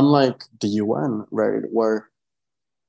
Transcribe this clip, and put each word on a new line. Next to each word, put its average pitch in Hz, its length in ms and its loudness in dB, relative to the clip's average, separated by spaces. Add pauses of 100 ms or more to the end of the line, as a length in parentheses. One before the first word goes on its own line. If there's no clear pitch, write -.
unlike 139 380 4 (220)
the 107 80 -2 (140)
U 110 120 -2
N, 123 360 -4
right, 107 320 -2 (140)
where 110 320 -2 (800)